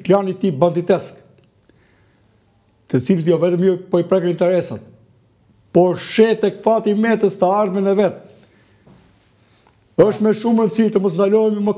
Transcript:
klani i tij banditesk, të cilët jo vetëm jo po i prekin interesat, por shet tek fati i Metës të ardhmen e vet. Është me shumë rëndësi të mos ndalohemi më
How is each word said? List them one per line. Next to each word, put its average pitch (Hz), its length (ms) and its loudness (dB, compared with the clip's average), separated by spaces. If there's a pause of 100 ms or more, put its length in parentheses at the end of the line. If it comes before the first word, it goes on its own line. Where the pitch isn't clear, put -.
klani 190 320 0
i 190 60 -18
tij 190 180 -2
banditesk, 175 640 -2 (1700)
të 135 100 0
cilët 165 300 0
jo 160 100 0
vetëm 175 240 0
jo 185 120 2 (120)
po 175 140 0
i - 20 -6
prekin 175 300 0
interesat, 175 480 -2 (920)
por 175 240 4
shet 220 460 2
tek 202 200 -2
fati 220 280 0
i 208 80 0
Metës 220 400 0
të 185 80 2
ardhmen 196 400 0
e 196 100 0
vet. 196 220 0 (1800)
Është 208 280 2
me 214 100 2
shumë 226 300 0
rëndësi 214 260 0
të 208 100 0
mos 185 140 -2
ndalohemi 208 480 0
më 208 140 -2